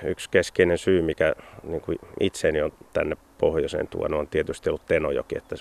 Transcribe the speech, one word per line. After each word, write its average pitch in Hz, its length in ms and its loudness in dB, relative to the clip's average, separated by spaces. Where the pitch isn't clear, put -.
yksi - 260 -6
keskeinen 87 480 4
syy, 92 240 4
mikä, 80 320 0
niin 80 180 -8
kuin, - 180 -4
itseni 78 420 0
on 78 100 -2
tänne 78 240 -2
pohjoiseen 78 500 0
tuonut, 78 320 -2
on 73 80 -6
tietysti 78 420 -2
ollut 78 160 -6
Tenojoki, 71 520 0
että - 220 -10